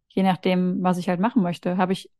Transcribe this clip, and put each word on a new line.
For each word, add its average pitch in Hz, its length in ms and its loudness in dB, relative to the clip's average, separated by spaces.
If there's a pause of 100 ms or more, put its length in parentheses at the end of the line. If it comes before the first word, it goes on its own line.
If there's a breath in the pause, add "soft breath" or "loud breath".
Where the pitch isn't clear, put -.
Je 190 140 0
nachdem, 185 580 0
was 180 160 2
ich 180 120 -6
halt 175 100 0
machen 214 240 2
möchte. 175 340 -4
Habe 180 160 0
ich - 160 -10 (100)